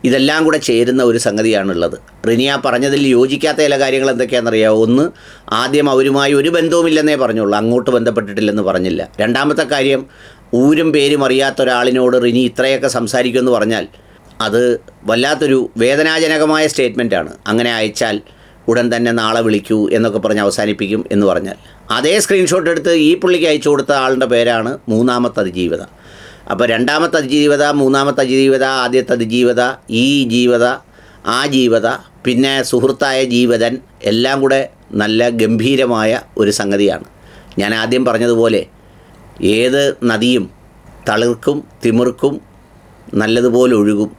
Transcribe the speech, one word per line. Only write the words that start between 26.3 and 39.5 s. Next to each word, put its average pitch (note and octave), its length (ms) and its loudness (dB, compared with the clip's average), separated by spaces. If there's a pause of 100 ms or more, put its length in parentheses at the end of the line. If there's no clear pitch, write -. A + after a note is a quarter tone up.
അപ്പോൾ G2 140 0
രണ്ടാമത്തെ C#3+ 520 0
അതിജീവിത, D3 480 2
മൂന്നാമത്തെ C#3 560 0
അതിജീവിത, C3+ 420 2
ആദ്യത്തെ C3 480 -2
അതിജീവിത, B2 640 0 (160)
ഈ C3+ 340 0
ജീവത, A#2+ 420 2 (600)
ആ B2 200 -2
ജീവത, A#2 420 0 (380)
പിന്നെ C3 380 0
സുഹൃത്തായ C3 600 0
ജീവതൻ, A#2+ 540 0 (260)
എല്ലാം B2 380 0
കൂടെ C3+ 280 0 (220)
നല്ല A2 380 0
ഗംഭീരമായ A#2 880 0 (180)
ഒരു G#2 140 0
സംഗതിയാണ്. G2 520 0 (560)
ഞാൻ G#2 160 -2
ആദ്യം A#2+ 300 -2
പറഞ്ഞതുപോലെ A2+ 600 0 (760)
ഏത് B2+ 600 0